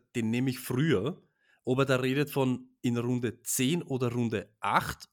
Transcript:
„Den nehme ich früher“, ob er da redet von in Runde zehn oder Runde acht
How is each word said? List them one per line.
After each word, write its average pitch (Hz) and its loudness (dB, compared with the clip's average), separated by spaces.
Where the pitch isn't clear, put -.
„Den 110 0
nehme 127 2
ich 127 -4
früher“, 127 0
ob 127 0
er 135 4
da 131 2
redet 131 0
von 127 0
in 120 0
Runde 120 -2
zehn 147 0
oder 123 -2
Runde 113 -2
acht - -2